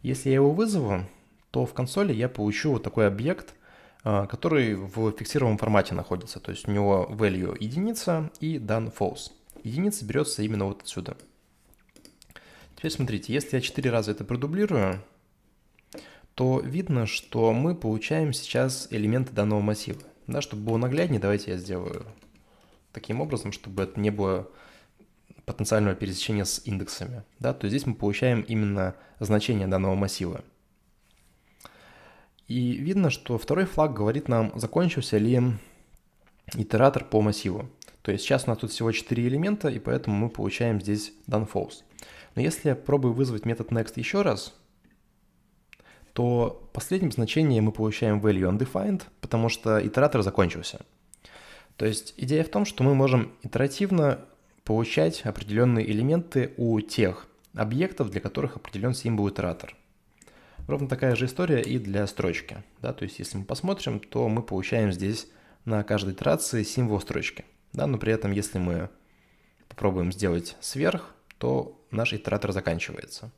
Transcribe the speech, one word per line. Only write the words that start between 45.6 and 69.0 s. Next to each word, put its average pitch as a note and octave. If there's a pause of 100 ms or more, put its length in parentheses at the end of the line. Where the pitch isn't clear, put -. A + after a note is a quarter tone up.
то A#2+
в -
последнем F#3
значении B2
мы G#2+
получаем G#2+
value F#2+
undefined, F#3 (180)
потому A2+
что G#2+
итератор B2+
закончился. F#2 (880)
То G#2+
есть A2
идея D3
в D#3+
том, G#3
что -
мы C#3
можем B2+ (120)
итеративно C#3+ (380)
получать A#2
определённые A2
элементы C3+
у A2+
тех F#2+ (300)
объектов, A#2
для G2+
которых -
определён A#2
символ G#2
итератор. F#2+ (920)
Ровно C#3
такая B2+
же B2+
история C#3+
и B2
для G2+
строчки. - (160)
Да? B2+
То -
есть -
если -
мы G2
посмотрим, A#2+
то A#2
мы A2
получаем G2+
здесь G2 (380)
на G#2+
каждой G2+
итерации C#3
символ G#2+
строчки. - (280)
Да? C#3+
Но C3
при A2
этом, G#2+
если G2+
мы F2 (800)